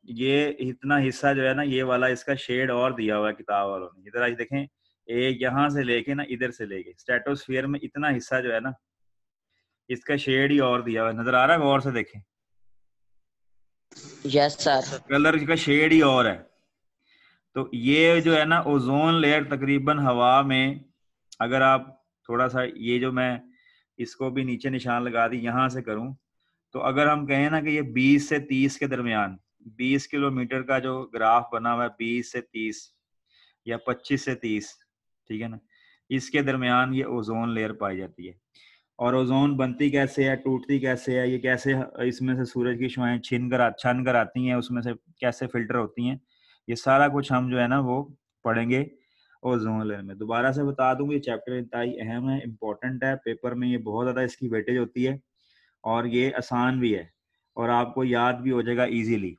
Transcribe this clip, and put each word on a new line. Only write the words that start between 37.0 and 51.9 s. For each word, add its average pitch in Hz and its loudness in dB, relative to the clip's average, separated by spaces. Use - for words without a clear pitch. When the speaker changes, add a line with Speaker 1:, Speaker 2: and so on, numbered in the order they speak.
Speaker 1:
ओजोन 117 -4
लेयर 110 -2
पाई 101 -4
जाती 92 -12
है। 90 -18
और 123 0
ओजोन 135 2
बनती 131 0
कैसे 139 2
है, 135 2
टूटती 131 -2
कैसे 127 -2
है, 127 0
ये 127 -2
कैसे 127 0
इसमें 127 -2
से 131 -2
सूरज 120 -2
की 127 -2
शुआएं 123 -2
छिन 123 -4
कर 127 2
आ-, 117 4
छन 123 -2
कर 127 2
आती 127 0
हैं, 127 2
उसमें 120 -4
से 117 -4
कैसे 127 -2
फिल्टर 120 -2
होती 120 -2
हैं, 131 -4
ये 117 -4
सारा 135 4
कुछ 139 -2
हम 127 0
जो 127 0
है 120 2
ना, 135 2
वो 131 -2
पढ़ेंगे 117 0
ओजोन 110 -2
लेयर 101 -8
में। 98 -14
दोबारा 117 0
से 143 -2
बता 135 0
दूं, 143 -2
ये 143 0
चैप्टर 123 -6
इंतहाई 120 -4